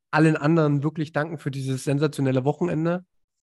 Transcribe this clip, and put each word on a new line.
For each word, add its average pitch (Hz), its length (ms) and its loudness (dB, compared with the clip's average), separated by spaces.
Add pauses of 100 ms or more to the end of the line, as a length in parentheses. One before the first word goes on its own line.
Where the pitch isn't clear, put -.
(120)
allen 156 260 6
anderen 147 460 2
wirklich 156 280 -4
danken 151 280 -4
für 147 100 -8
dieses 131 360 -6
sensationelle 139 600 0
Wochenende. 170 580 -2 (520)